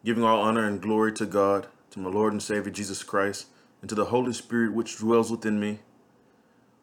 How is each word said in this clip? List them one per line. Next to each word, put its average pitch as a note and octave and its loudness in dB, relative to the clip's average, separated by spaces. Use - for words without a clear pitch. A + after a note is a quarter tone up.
Giving A#2 2
all A2 6
honor A2 2
and G2+ -4
glory A2 2
to G#2+ -4
God, G2 2
to G2+ -14
my F#2 -6
Lord G#2 2
and G#2 -4
Savior G#2 -4
Jesus G2+ -8
Christ, G2 -2
and G#2 -14
to A2 -4
the G#2 0
Holy B2 0
Spirit A2+ 0
which A2+ -4
dwells A2+ 2
within A2 -2
me. G#2 -4